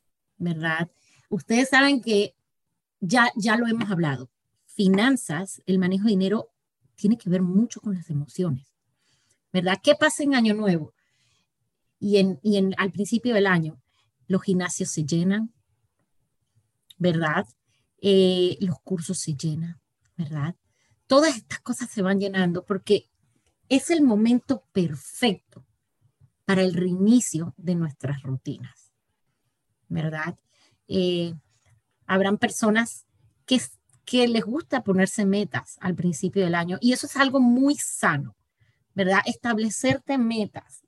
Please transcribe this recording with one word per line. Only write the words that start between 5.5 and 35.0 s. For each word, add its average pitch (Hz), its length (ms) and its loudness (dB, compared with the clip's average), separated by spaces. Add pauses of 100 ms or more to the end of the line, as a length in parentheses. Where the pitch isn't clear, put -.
el 185 140 0
manejo 185 240 0
de 226 80 2
dinero, 190 400 0 (440)
tiene 220 220 2
que - 140 -4
ver 180 100 2
mucho 196 400 0
con 208 140 -6
las 165 160 -10
emociones, 147 600 -6 (800)
¿verdad? 185 300 0
¿Qué 294 140 6
pasa 302 260 0
en 277 140 2
Año 220 180 4
Nuevo? 190 400 -2 (1040)
Y 202 180 2
en, 190 260 2
y 202 140 2
en, 190 200 2
al 190 140 -2
principio 226 420 -2
del 202 140 4
año, 165 340 0 (460)
los 185 160 0
gimnasios 180 480 -2
se 156 120 -4
llenan, 185 480 -2 (1500)
¿verdad? 165 500 0 (500)
Eh, 185 640 4
los 180 200 -2
cursos 180 360 -6
se - 180 -6
llenan, 160 460 -6 (340)
¿verdad? 156 400 -6 (520)
Todas 285 280 4
estas - 240 -14
cosas 247 300 -8
se 214 120 -6
van 190 200 0
llenando 185 420 0
porque - 460 0 (580)
es 262 220 0
el 339 120 4
momento 233 680 2
perfecto - 920 -4 (800)
para 190 160 2
el 185 120 0
reinicio 180 840 0
de 175 180 -4
nuestras 143 480 -6
rutinas, 131 680 -10 (960)
¿verdad? 156 500 -6 (480)
Eh, 175 460 -2 (720)
habrán 196 320 2
personas 226 680 -2 (400)
que, 254 140 2 (460)
que 247 240 2
les 233 160 0
gusta 254 400 -4
ponerse 190 400 0